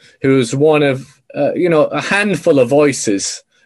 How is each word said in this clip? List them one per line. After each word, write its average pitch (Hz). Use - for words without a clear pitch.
who 135
was 131
one 151
of, 139
uh, 143
you 170
know, 151
a 143
handful 190
of 120
voices 135